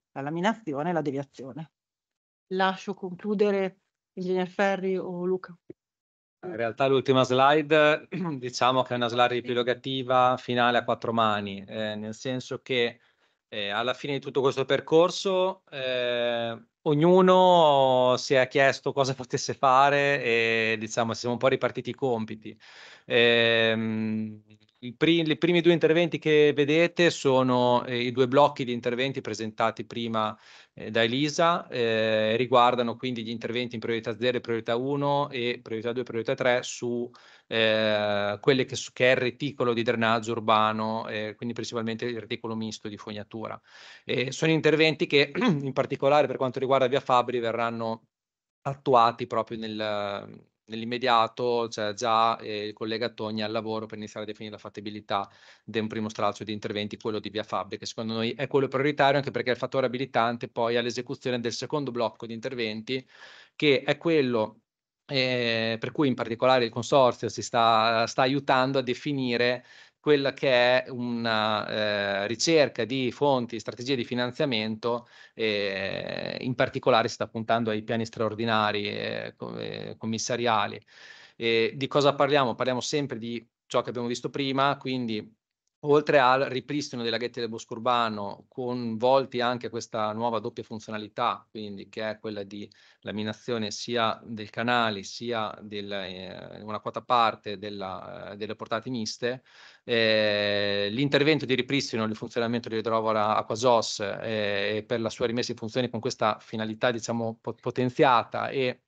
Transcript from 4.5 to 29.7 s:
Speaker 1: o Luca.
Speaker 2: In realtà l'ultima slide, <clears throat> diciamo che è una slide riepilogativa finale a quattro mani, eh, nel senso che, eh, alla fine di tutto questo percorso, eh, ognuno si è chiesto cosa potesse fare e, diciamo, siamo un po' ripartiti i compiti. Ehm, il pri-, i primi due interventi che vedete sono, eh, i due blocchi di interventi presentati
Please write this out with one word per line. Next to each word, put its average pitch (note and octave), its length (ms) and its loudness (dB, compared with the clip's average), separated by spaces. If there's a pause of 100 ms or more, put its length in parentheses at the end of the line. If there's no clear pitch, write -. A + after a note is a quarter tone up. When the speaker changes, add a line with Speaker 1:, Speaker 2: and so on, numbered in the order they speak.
Speaker 1:
o F3+ 260 -6
Luca. F3+ 320 -4 (880)
Speaker 2:
In A2+ 140 -10
realtà A#2 300 0
l'ultima C3 360 4
slide, D3+ 880 4
<clears throat> E3 280 -4
diciamo B2+ 440 0
che B2+ 120 -2
è B2 40 -2
una A#2+ 100 0
slide A#2+ 200 4
riepilogativa B2 1120 0
finale A#2+ 420 2
a A2+ 40 -4
quattro A#2 300 -2
mani, G#2 520 0
eh, G#2+ 300 -6
nel A2 200 -10
senso B2+ 460 -8
che, A#2+ 380 -2 (480)
eh, G#2 220 -6
alla A#2 240 -2
fine C#3+ 200 -6
di C3+ 60 -2
tutto C#3 220 -4
questo C3 240 2
percorso, F3 1040 2
eh, A#2+ 880 -2 (260)
ognuno D#3 1300 6
si - 160 0
è B2+ 140 6
chiesto C3+ 460 2
cosa C3+ 200 0
potesse C3 400 -6
fare C#3 680 4
e, A2+ 560 2
diciamo, A2+ 340 -2
siamo A#2+ 220 -4
un A2+ 40 -6
po' C3 80 4
ripartiti B2+ 440 -2
i - 40 -6
compiti. A2 640 -4 (480)
Ehm, A2+ 1400 2 (420)
il B2 120 -10
pri-, D#3+ 340 2
i D3+ 80 0
primi F3 240 4
due E3+ 120 6
interventi E3 440 4
che D3+ 380 6
vedete D#3+ 560 4
sono, B2+ 760 4
eh, B2 140 -4
i B2 120 -2
due B2+ 160 2
blocchi C#3+ 380 4
di A#2+ 80 -4
interventi B2 480 -2
presentati A2 640 -4